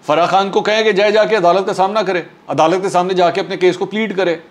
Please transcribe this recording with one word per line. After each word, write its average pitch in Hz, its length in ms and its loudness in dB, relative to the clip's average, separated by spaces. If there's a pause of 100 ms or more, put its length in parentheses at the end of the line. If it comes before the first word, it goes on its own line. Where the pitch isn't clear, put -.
फराह 160 200 2
खान 196 220 0
को 202 120 0
कहें 214 220 0
कि 214 100 0
जाए 202 180 2
जाके 208 240 2
अदालत 185 320 2
का 202 60 -4
सामना 196 300 0
करे, 175 240 -4 (220)
अदालत 160 320 0
के 190 80 -4
सामने 180 240 0
जाके 175 280 2
अपने 180 160 -8
केस 180 200 2
को 202 80 -4
plead 208 300 -4
करे। 175 360 -2